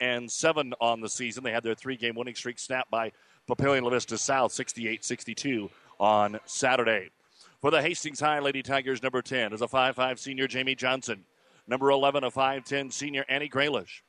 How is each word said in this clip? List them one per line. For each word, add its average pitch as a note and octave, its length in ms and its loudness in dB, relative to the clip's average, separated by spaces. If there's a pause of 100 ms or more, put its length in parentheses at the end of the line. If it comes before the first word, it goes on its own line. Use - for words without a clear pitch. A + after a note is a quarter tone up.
and B2 300 0
seven D3+ 500 2
on A#2 200 4
the A2 80 -6
season. B2 360 -6
They A#2+ 80 -2
had A2+ 120 0
their A2+ 100 0
three-game A#2 400 -4
winning A#2+ 220 -8
streak B2 220 -8
snapped B2+ 320 -6
by A2+ 220 -2 (360)
Papillion C3+ 340 2
La A#2+ 80 0
Vista A#2 280 0
South, C3 340 2
sixty-eight A2+ 520 -6
sixty-two A#2+ 640 -4 (300)
on G#2 480 4
Saturday. A2+ 640 2 (500)
For C#3+ 100 2
the D#3 120 6
Hastings D#3 380 -4
High D3 200 2
Lady C3+ 220 -2
Tigers, C3+ 400 -2
number B2+ 200 0
ten A#2 300 -2
is A2 100 -6
a A#2+ 60 0
five C3 280 2
five B2+ 220 0
senior, C3+ 300 -4
Jamie C3 280 -2
Johnson. B2+ 480 -2 (440)
Number C3 220 2
eleven, C#3 340 4
a B2 60 0
five C3+ 340 0
ten C#3 260 -4
senior, C#3 380 -4
Annie C#3+ 200 -2
Graylish. C3 600 -2